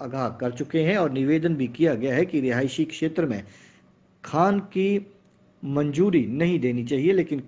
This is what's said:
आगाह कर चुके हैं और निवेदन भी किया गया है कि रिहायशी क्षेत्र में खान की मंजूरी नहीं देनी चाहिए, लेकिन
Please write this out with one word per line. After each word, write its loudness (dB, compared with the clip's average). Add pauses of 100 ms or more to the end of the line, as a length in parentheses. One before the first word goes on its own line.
आगाह -4
कर -4
चुके -4
हैं 2
और 2
निवेदन 0
भी -2
किया 2
गया -2
है 2
कि -2
रिहायशी 0
क्षेत्र -2
में -4 (840)
खान 2
की -2 (480)
मंजूरी 2
नहीं 0
देनी 0
चाहिए, 2
लेकिन 0